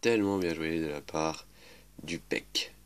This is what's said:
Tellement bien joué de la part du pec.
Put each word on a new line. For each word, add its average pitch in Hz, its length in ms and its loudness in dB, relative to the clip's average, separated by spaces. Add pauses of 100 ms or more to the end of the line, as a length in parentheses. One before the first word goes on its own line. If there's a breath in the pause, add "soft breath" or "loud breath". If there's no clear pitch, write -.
Tellement 104 380 4
bien 87 160 2
joué 80 260 0
de 80 60 0
la 73 140 -4
part 78 460 -4 (560 loud breath)
du 82 160 -6
pec. - 560 -6 (120)